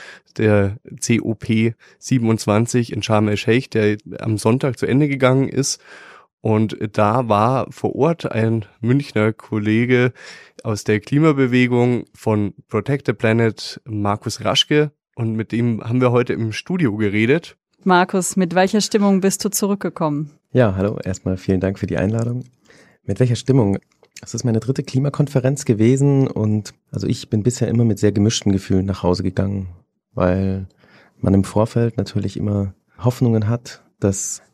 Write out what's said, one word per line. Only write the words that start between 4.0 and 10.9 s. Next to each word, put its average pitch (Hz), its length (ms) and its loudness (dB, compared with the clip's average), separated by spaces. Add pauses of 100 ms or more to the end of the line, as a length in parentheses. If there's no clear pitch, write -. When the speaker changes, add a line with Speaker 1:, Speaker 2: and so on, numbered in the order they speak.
Speaker 1:
am 110 200 -4
Sonntag 123 400 0
zu - 80 -4
Ende 143 220 2
gegangen 131 400 2
ist. - 320 -4 (600)
Und 110 380 0 (140)
da 113 360 0
war 110 420 2
vor - 260 -6
Ort 156 360 -2
ein 113 320 0 (160)
Münchner 113 540 0
Kollege 120 800 0 (520)
aus 110 200 -6
der 107 160 2